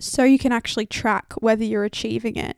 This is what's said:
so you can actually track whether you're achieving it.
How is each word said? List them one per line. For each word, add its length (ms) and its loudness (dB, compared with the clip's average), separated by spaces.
so 240 0
you 140 6
can 140 0
actually 340 -2
track 520 -4
whether 240 2
you're 220 0
achieving 500 -4
it. 240 -6